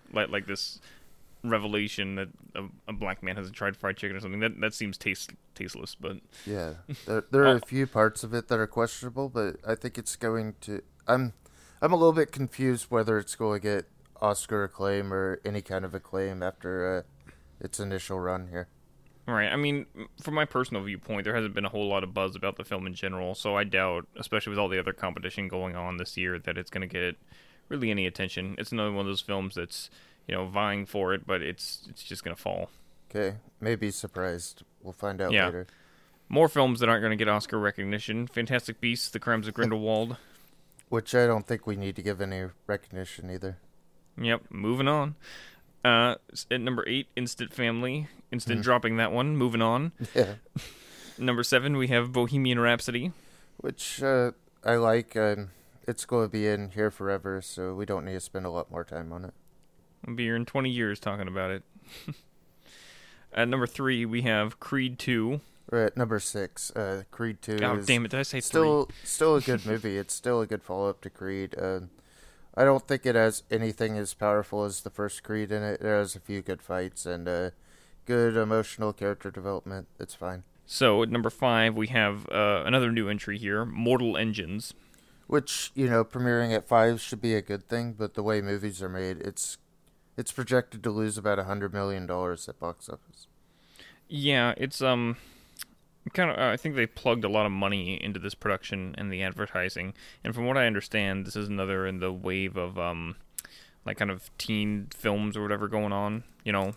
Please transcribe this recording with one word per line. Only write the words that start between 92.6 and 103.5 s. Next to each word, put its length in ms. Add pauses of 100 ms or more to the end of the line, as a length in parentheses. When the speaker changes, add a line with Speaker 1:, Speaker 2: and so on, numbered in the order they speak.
Speaker 2:
office. 380 (800)
Speaker 1:
Yeah, 500
it's, 260
um, 340 (960)
kinda, 260
uh, 120
I 60
think 180
they 100
plugged 400
a 40
lot 180
of 40
money 520
into 160
this 160
production 640
and 120
the 120
advertising, 720 (300)
and 120
from 100
what 120
I 100
understand, 580
this 100
is 120
another 400
in 120
the 140
wave 420
of, 220
um, 380 (680)